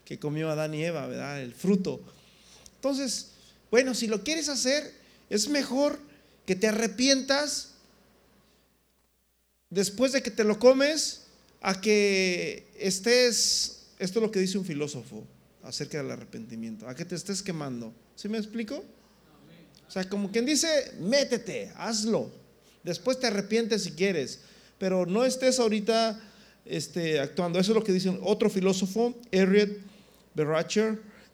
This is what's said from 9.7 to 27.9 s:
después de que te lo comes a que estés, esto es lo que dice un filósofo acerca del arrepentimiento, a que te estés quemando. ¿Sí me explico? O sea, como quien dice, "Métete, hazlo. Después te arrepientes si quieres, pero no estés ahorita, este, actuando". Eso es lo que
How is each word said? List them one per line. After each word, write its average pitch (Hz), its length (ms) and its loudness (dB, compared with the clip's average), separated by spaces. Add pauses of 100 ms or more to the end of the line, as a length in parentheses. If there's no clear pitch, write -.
después 202 420 0
de 269 80 2
que - 100 -4
te 226 120 0
lo 214 160 2
comes 269 640 4 (380)
a 190 200 -2
que 190 840 2 (100)
estés, 233 1080 2 (120)
esto 190 200 -2
es 220 40 4
lo 214 80 0
que 196 80 0
dice 190 180 0
un 185 80 -4
filósofo 143 600 -8 (380)
acerca 143 340 -8
del 131 140 -6
arrepentimiento, 113 760 -12
a 127 80 -12
que 165 80 -10
te 175 120 -10
estés 190 260 -6
quemando. 131 500 -8 (240)
¿Sí - 140 -8
me 220 80 -4
explico? 226 480 -8 (1000)
O - 40 -20
sea, 185 160 -4
como 202 240 -4
quien 233 140 0
dice, 302 540 2
"Métete, 196 760 0
hazlo. 208 560 -2 (520)
Después 247 360 -4
te 254 80 0
arrepientes 208 560 0
si 170 80 -6
quieres, 160 500 -2 (360)
pero 185 300 0
no 214 180 2
estés 262 340 2
ahorita, 220 600 2 (440)
este, 160 540 -2
actuando". 175 400 0
Eso 190 120 4
es 202 40 4
lo 226 80 4
que 202 100 2